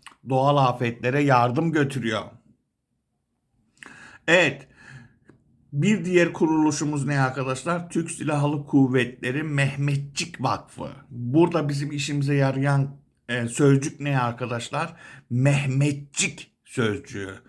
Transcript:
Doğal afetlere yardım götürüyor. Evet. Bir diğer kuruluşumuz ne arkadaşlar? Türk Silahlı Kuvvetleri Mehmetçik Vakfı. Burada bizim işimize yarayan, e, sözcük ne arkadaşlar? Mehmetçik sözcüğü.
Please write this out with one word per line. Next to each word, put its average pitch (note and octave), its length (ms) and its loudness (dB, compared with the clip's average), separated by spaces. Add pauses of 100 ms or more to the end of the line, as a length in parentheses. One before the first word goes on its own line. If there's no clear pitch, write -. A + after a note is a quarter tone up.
(300)
Doğal C3+ 280 2
afetlere B2 640 0
yardım C3+ 500 4
götürüyor. C3 520 -2 (2000)
Evet. E3 400 2 (1040)
Bir E3+ 320 2
diğer F3 280 4
kuruluşumuz D3+ 720 0
ne C#3+ 140 0
arkadaşlar? C3+ 720 -4
Türk E3 220 -4
Silahlı D3 540 -2
Kuvvetleri B2+ 800 0
Mehmetçik C#3+ 1000 -4
Vakfı. - 480 -6 (200)
Burada D3 600 2
bizim C#3+ 220 -4
işimize C#3+ 440 -2
yarayan, C#3 600 0 (340)
e, A#2+ 180 -2
sözcük C#3 520 4
ne C#3 200 -2
arkadaşlar? B2 720 -4 (360)
Mehmetçik C#3 1200 -2 (140)
sözcüğü. G2 720 -4 (140)